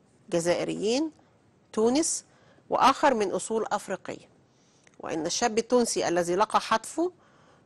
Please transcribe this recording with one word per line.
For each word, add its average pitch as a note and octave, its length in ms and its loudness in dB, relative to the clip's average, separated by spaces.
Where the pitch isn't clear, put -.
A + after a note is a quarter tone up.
جزائريين، E3+ 840 0
تونس، B3 520 0
وآخر C4+ 440 4
من G#3+ 180 0
أصول A3 400 -4
أفريقية، - 580 -8
وإن D3+ 260 -6
الشاب A3 320 -2
التونسي A3+ 500 0
الذي F3 280 0
لقى G#3 260 2
حتفه D#4+ 500 -2